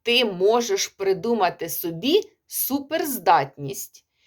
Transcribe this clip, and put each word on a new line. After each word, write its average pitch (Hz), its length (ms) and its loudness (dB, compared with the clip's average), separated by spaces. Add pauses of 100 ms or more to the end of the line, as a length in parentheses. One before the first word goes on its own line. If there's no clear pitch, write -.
Ти 240 220 2
можеш 202 600 2
придумати 190 840 -2
собі 180 540 0 (240)
суперздатність 190 1600 -2 (220)